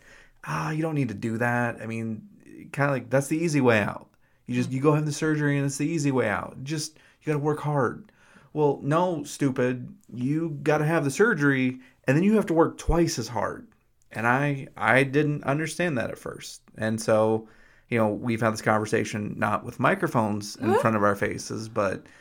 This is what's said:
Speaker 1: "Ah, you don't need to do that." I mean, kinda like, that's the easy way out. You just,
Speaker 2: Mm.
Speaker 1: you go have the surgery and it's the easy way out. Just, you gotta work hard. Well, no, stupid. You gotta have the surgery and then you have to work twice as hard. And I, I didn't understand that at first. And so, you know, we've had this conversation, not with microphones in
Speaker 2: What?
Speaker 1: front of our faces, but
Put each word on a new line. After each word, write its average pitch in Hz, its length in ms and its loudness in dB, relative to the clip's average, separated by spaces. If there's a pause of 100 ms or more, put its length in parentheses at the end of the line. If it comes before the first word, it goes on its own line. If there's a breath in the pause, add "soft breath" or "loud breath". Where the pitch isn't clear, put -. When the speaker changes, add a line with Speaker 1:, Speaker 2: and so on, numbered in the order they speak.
(440 soft breath)
Speaker 1:
"Ah, 156 260 -6
you 156 120 -2
don't 160 140 -2
need 135 120 0
to 104 60 -6
do 110 240 -4
that." 120 420 0
I 113 60 -10
mean, 113 420 -8 (440)
kinda 143 200 0
like, 113 180 -4
that's 135 180 2
the 156 100 0
easy 156 220 2
way 117 200 6
out. - 280 -4 (380)
You 123 80 -6
just, 123 160 0
Speaker 2:
Mm. 127 40 -6
Speaker 1:
you 131 60 -2
go 151 140 4
have 151 120 0
the 147 60 -4
surgery 151 440 0
and 139 100 0
it's 139 120 -4
the 147 80 -2
easy 151 240 0
way 120 180 2
out. 98 360 -4
Just, 147 320 -8
you - 300 -18
gotta 151 120 0
work 147 220 -2
hard. 143 500 -2 (440 soft breath)
Well, 147 280 2
no, 160 420 0
stupid. 127 680 -2 (180)
You 143 500 -2
gotta 151 240 2
have 160 180 2
the 139 60 0
surgery 143 680 2 (300 loud breath)
and 135 80 4
then 165 80 4
you 214 120 4
have 202 100 2
to 170 80 0
work 160 240 4
twice 165 420 2
as 110 80 -6
hard. 98 400 -4 (420)
And 113 160 -4
I, 135 500 0
I 113 280 4
didn't 147 400 0
understand 156 540 -2
that 107 120 -4
at - 80 -10
first. - 440 -14 (160)
And 110 220 -2
so, 110 460 2 (440 soft breath)
you 120 80 2
know, 110 100 4
we've 113 320 -2
had 113 140 2
this 107 80 -8
conversation, 107 760 0
not 107 260 -2
with 120 140 -12
microphones 120 800 0
in - 140 -2
Speaker 2:
What? 427 100 4
Speaker 1:
front 110 160 2
of 104 60 2
our 101 120 4
faces, 110 540 -6
but 104 380 -2 (140 soft breath)